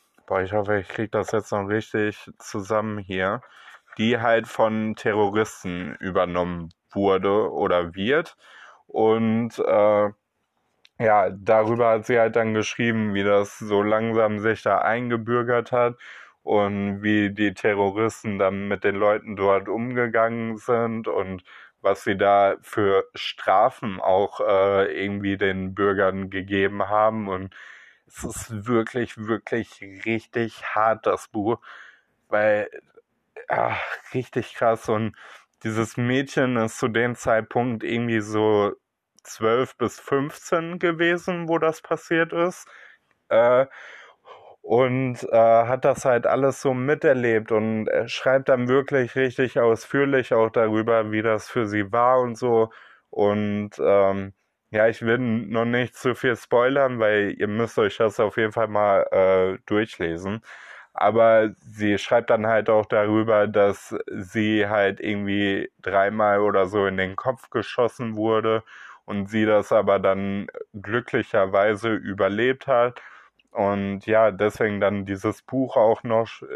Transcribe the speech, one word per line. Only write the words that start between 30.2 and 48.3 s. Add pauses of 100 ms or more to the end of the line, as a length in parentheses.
hart,
das
Buch, (680)
weil, (800)
ah, (380)
richtig
krass.
Und (460)
dieses
Mädchen
ist
zu
dem
Zeitpunkt
irgendwie
so (500)
zwölf
bis
fünfzehn
gewesen,
wo
das
passiert
ist. (600)
Äh, (960)
und,
äh, (300)
hat
das
halt
alles
so
miterlebt
und,
äh,
schreibt